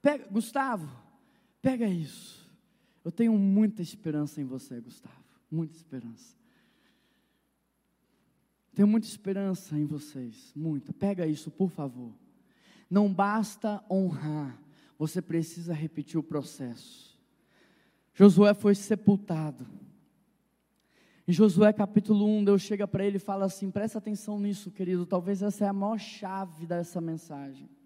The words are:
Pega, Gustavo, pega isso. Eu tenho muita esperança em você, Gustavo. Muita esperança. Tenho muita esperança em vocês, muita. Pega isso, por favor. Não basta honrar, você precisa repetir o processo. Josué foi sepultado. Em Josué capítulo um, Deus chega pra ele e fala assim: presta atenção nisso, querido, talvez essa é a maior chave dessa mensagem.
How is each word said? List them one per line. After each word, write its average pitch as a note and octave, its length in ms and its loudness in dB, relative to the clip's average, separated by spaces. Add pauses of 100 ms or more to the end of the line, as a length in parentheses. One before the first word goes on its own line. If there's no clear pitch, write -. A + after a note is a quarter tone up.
Pega, D4 300 0
Gustavo, A3+ 580 -4 (720)
pega B3+ 240 0
isso. - 640 -6 (540)
Eu E3+ 80 -6
tenho A3+ 220 2
muita G3+ 480 4
esperança D3+ 580 -6
em C#3 60 -4
você, B2+ 340 -12
Gustavo. - 420 -20 (300)
Muita D#3+ 240 -6
esperança. A#2 600 -16 (2500)
Tenho G3+ 140 4
muita A3 200 2
esperança F#3+ 720 -6
em D3+ 80 0
vocês, C3+ 680 -12
muita. D3+ 380 -6
Pega F#3 340 -2
isso, D3+ 240 -4
por F#3+ 180 0
favor. B2 440 -10 (760)
Não G3 240 4
basta G#3 760 -2
honrar, D3+ 680 -2 (400)
você D#3 240 -4
precisa E3 520 -4
repetir D3+ 440 -6
o D3 60 -2
processo. - 920 -10 (960)
Josué G3+ 420 10
foi G3+ 180 2
sepultado. F3 920 0 (1600)
Em F3 40 0
Josué G#3 400 6
capítulo G#3 540 2
um, G#3+ 180 2
Deus G3 200 4
chega G3+ 240 -4
pra G3 180 -2
ele G3+ 120 0
e - 20 0
fala G3 260 -4
assim: G3 240 -6
presta G#3+ 300 -6
atenção G#3 400 -8
nisso, G3+ 320 -6
querido, F3+ 340 -4
talvez F#3 380 -2
essa G#3 220 -2
é - 20 -2
a G3 60 -2
maior G3+ 260 -4
chave F#3 680 -12
dessa E3+ 340 -6
mensagem. C#3 680 -10 (160)